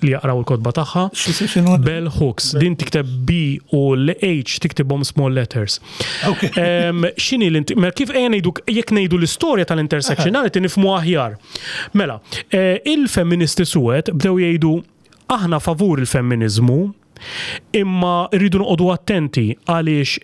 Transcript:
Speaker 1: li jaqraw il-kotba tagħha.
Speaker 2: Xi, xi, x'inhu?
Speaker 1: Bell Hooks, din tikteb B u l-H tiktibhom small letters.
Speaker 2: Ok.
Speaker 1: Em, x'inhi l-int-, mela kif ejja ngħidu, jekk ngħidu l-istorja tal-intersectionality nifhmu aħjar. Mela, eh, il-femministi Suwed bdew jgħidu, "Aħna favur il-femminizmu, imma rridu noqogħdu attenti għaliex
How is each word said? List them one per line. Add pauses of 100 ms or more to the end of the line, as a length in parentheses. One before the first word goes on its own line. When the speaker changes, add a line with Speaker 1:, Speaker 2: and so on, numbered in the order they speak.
Speaker 1:
li
jaqraw
il-kotba
tagħha. (100)
Speaker 2:
Xi,
xi,
x'inhu?
Speaker 1:
Bell
Hooks,
din
tikteb (180)
B (160)
u
l-H
tiktibhom
small
letters. (480)
Speaker 2:
Ok. (140)
Speaker 1:
Em,
x'inhi
l-int-,
mela
kif
ejja
ngħidu, (140)
jekk
ngħidu
l-istorja
tal-intersectionality
nifhmu
aħjar. (580)
Mela, (320)
eh,
il-femministi
Suwed
bdew
jgħidu, (540)
"Aħna
favur
il-femminizmu, (800)
imma
rridu
noqogħdu
attenti (200)
għaliex